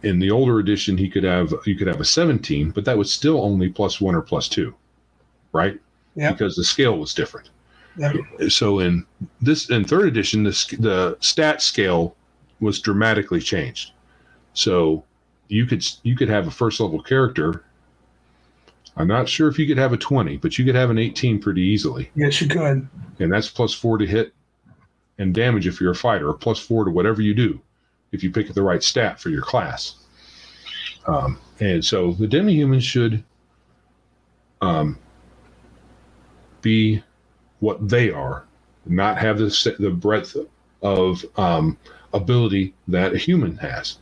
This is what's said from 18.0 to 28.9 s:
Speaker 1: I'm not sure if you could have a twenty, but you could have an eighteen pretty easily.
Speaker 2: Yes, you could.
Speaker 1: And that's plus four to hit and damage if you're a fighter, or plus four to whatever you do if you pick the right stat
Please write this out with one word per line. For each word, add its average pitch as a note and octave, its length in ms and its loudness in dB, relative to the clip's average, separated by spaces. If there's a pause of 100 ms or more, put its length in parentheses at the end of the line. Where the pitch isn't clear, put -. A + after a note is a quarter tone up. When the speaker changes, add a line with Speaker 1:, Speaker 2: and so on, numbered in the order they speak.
Speaker 1:
I'm D#2+ 100 0
not B2 220 2
sure D#3 200 2
if - 100 -2
you D3+ 80 0
could C#3 100 0
have C3 160 2
a A#2 40 -2
twenty, F#2+ 400 0
but - 200 -4
you B2+ 80 2
could B2+ 100 2
have B2+ 140 2
an A2+ 80 2
eighteen A2+ 420 0
pretty F2+ 220 0
easily. G2 540 0
Speaker 2:
Yes, D3 260 0
you D#3 60 0
could. C#3 400 0 (320)
Speaker 1:
And - 120 0
that's G#2+ 180 0
plus A2+ 240 -2
four A2+ 240 0
to G#2 80 2
hit G#2 280 -2 (880)
and F#2+ 140 0
damage A2 340 2
if F2+ 140 -4
you're F2+ 100 2
a F2 40 0
fighter, A2+ 340 0
or - 40 -2
plus - 260 -2
four A2+ 260 0
to F#2 60 0
whatever G2+ 300 2
you G#2 120 2
do G#2+ 260 0 (520)
if F#2 120 -8
you F#2 80 -2
pick G#2 220 -4
the G2 100 0
right F2 200 2
stat A2 360 0